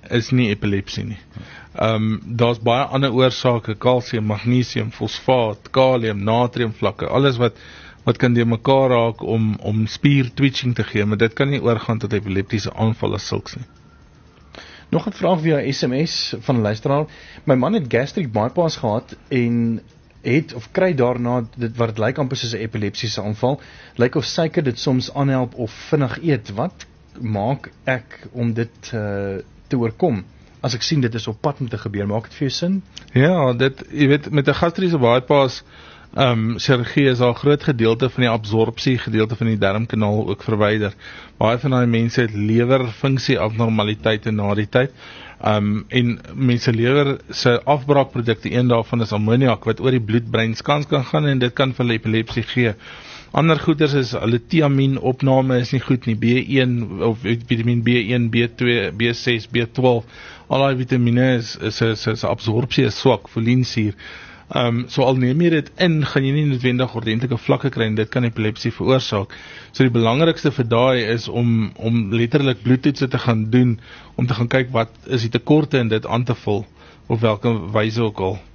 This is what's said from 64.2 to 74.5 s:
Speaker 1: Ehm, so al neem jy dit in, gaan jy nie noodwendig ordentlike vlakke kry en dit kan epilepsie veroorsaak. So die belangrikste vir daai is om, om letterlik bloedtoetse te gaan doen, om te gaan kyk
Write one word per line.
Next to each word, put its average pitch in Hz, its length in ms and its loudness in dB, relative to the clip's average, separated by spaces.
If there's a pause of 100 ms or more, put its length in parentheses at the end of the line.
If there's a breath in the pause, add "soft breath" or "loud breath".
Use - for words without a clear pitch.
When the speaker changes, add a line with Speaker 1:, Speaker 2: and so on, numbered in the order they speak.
Speaker 1:
Ehm, 120 360 0
so - 160 -2
al 131 120 4
neem 131 260 2
jy 175 80 4
dit 156 280 -2
in, 160 280 2
gaan 139 180 0
jy 135 80 0
nie 151 140 0
noodwendig 127 500 0
ordentlike 117 420 -2
vlakke 135 320 0
kry 113 160 -2
en 107 100 -2
dit 107 140 0
kan 127 140 -2
epilepsie 110 480 -2
veroorsaak. 107 600 0 (380 loud breath)
So - 120 2
die 127 60 6 (100)
belangrikste 147 520 2
vir 123 160 -2
daai 120 360 2 (100)
is 113 140 -4
om, 117 480 0
om 113 380 -2
letterlik 120 500 0
bloedtoetse 131 440 2
te 127 100 -4
gaan 110 320 0
doen, 120 300 4 (360 loud breath)
om 123 120 0
te 127 60 0
gaan 117 140 0
kyk 127 240 0